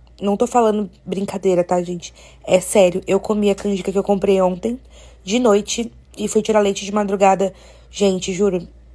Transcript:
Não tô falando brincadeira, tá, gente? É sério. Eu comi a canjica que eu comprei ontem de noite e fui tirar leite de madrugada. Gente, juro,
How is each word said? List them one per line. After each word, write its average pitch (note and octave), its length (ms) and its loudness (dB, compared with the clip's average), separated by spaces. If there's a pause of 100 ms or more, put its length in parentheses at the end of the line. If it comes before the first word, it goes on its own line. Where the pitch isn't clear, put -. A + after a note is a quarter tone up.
(200)
Não G3+ 160 -2
tô A#3+ 100 0
falando G#3+ 420 0 (160)
brincadeira, F#3+ 600 -2
tá, F3+ 180 -2
gente? F3 320 -10 (320)
É F#3 140 4
sério. F#3 460 2
Eu G3 120 2
comi G#3 320 0
a G3 40 2
canjica G3 360 -4
que F#3 80 -2
eu F#3+ 60 0
comprei G3 360 2
ontem F#3 380 -2 (460)
de G3+ 140 -2
noite A3 520 0 (260)
e G#3 120 -4
fui G#3+ 140 0
tirar G#3+ 180 2
leite G3+ 240 0
de G3 80 -8
madrugada. G3 600 2 (380)
Gente, F#3+ 420 0
juro, F#3 340 -2 (280)